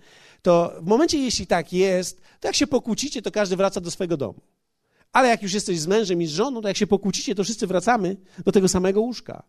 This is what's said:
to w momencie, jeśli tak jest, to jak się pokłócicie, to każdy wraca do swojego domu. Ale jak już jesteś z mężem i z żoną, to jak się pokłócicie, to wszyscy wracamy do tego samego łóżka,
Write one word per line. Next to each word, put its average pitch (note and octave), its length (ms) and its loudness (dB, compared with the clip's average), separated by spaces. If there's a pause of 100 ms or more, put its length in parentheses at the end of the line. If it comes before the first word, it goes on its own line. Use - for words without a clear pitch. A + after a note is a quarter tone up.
(420)
to E3+ 400 4
w D#3+ 40 -10
momencie, D4 320 2
jeśli B3 300 -2
tak F3 260 -2
jest, F3+ 480 0 (180)
to - 80 -6
jak F4+ 80 -2
się D4 120 2
pokłócicie, B3 540 -2
to F#3+ 100 -6
każdy G3 240 0
wraca F#3+ 260 0
do E3+ 100 -8
swojego F3 260 -4
domu. A#2 240 -6 (760)
Ale B3+ 120 6
jak A3+ 160 2
już F#3 100 -4
jesteś F#3 260 -2
z D3+ 80 -6
mężem F#3+ 340 2
i E3 60 -2
z D3+ 40 -6
żoną, A3+ 300 -2
to G#3 60 -4
jak F#3+ 100 -2
się G3+ 100 0
pokłócicie, G3 480 0
to G3 80 -2
wszyscy G#3 240 -4
wracamy F#3 500 0 (280)
do G3 60 2
tego F#3+ 160 6
samego F#3+ 340 2
łóżka, - 480 -8